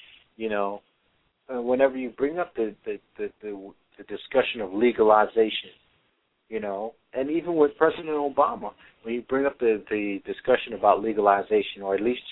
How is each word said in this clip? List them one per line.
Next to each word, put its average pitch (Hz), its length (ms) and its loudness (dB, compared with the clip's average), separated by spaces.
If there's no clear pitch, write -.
you 113 120 -6
know, 101 320 -4
uh, 120 60 -4
whenever 131 360 2
you 123 140 -8
bring 143 280 -4
up 175 160 -6
the, 110 200 -4
the, 104 140 -8
the, 104 120 -8
the, 98 300 -12
the 101 60 -18
discussion 117 580 -2
of 92 100 -8
legalization, 107 1000 4
you 110 120 -8
know, 104 340 -8
and 135 180 -4
even 165 240 -4
with 147 220 4
President 160 320 0
Obama, 143 640 0
when 113 120 -6
you 120 140 -4
bring 135 180 0
up 135 120 -2
the, 110 320 2
the 104 360 -2
discussion 117 460 -2
about 101 300 4
legalization 101 800 0
or 98 120 -2
at 98 60 0
least 123 200 -2